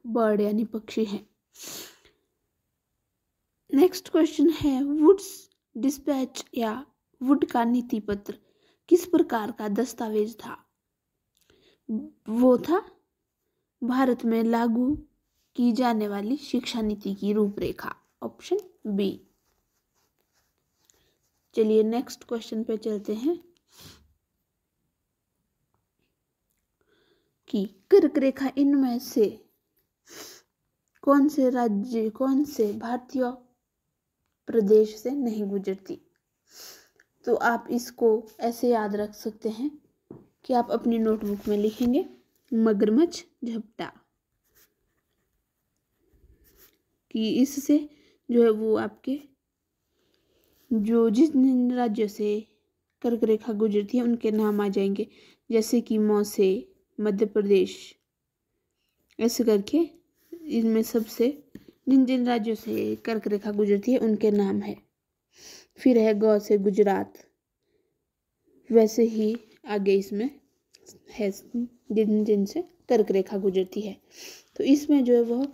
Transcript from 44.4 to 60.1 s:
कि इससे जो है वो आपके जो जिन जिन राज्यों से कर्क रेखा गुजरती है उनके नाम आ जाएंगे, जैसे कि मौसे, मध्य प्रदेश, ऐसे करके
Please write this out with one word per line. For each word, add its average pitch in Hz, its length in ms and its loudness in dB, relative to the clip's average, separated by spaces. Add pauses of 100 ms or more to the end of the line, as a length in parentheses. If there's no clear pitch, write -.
कि 220 220 -2
इससे 277 440 2 (520)
जो 240 140 6
है 233 80 6
वो 220 260 0
आपके 226 420 -6 (1500)
जो 226 380 2
जिन 294 240 4
जिन 254 400 2
राज्यों 233 340 -2
से 208 320 -4 (640)
कर्क 233 200 -2
रेखा 214 320 0
गुजरती 208 420 0
है 247 60 2
उनके 233 280 0
नाम 214 300 0
आ 202 80 0
जाएंगे, 196 380 -2 (420)
जैसे 226 320 2
कि 226 160 -2
मौसे, 208 520 2 (500)
मध्य 208 280 0
प्रदेश, 202 500 2 (1400)
ऐसे 240 240 0
करके 220 460 2 (640)